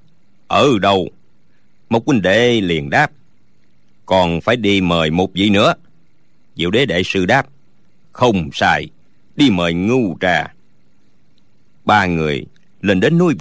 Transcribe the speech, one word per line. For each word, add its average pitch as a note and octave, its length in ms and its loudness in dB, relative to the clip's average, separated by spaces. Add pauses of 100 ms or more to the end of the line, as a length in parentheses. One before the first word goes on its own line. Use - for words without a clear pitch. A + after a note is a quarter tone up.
(460)
"Ở A2 340 0
đâu?" F#2+ 280 0 (840)
Một A#2 160 -2
huynh A#2+ 160 0
đệ A2+ 380 2
liền D#2+ 300 -4
đáp: C#3+ 200 0 (960)
"Còn F2 340 0
phải A#2+ 160 -2
đi G2+ 240 0
mời E2+ 300 0
một F#2 220 -2
vị G2 180 0
nữa." A2 240 2 (840)
Diệu E2+ 140 -4
Đế B2+ 160 0
Đại F#2 180 -2
Sư F#2 220 -2
đáp: B2+ 200 0 (680)
"Không G2 400 0
sai, E2 360 -2 (480)
đi C#3+ 140 4
mời F2 240 0
Ngu G2 460 -2
Trà." E2 340 -2 (1300)
Ba G#2 220 2
người D#2 400 -4 (340)
lên F#2+ 200 0
đến D3+ 180 2
núi E3+ 220 2